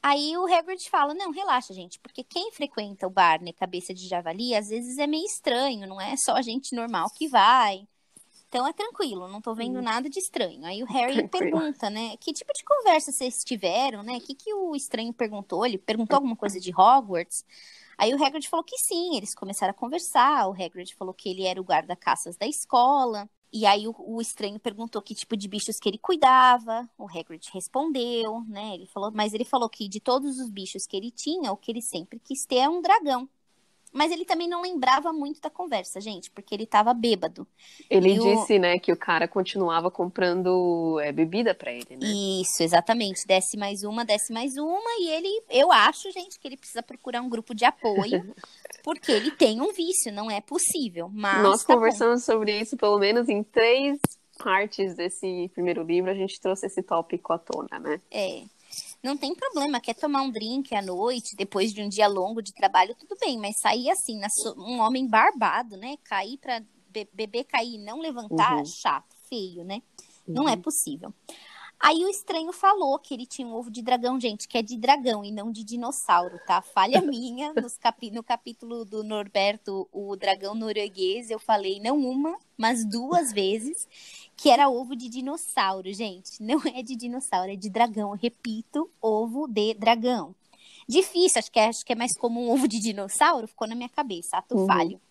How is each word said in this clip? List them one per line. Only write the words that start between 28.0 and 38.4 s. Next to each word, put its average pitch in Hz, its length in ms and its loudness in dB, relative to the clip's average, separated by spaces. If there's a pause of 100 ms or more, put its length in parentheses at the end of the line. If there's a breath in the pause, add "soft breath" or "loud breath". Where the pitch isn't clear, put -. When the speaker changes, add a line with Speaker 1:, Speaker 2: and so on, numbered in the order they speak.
Speaker 1:
né, 208 280 -10
ele 180 120 -16
falou, 202 260 -6
mas 208 200 0
ele 220 120 -4
falou 240 240 0
que - 180 -8
de 202 120 -8
todos 262 400 0
os 247 100 -8
bichos 196 380 -10
que 196 100 -8
ele 226 140 -8
tinha, 302 400 -4
o 196 60 -4
que - 140 -10
ele 226 100 -6
sempre 190 380 -10
quis - 260 -8
ter 254 120 0
é 269 120 4
um 349 120 -2
dragão. 302 460 2 (680)
Mas 302 160 2
ele 339 140 -4
também 339 240 0
não 349 140 -4
lembrava 302 500 2
muito 294 260 -6
da 302 120 -8
conversa, 220 500 -6
gente, 202 300 -12
porque 202 240 -10
ele 220 100 -6
tava 226 300 4
bêbado. 196 500 0 (420 loud breath)
Speaker 2:
Ele 190 260 8
Speaker 1:
E 196 60 6
o 226 40 4
Speaker 2:
disse, 208 340 6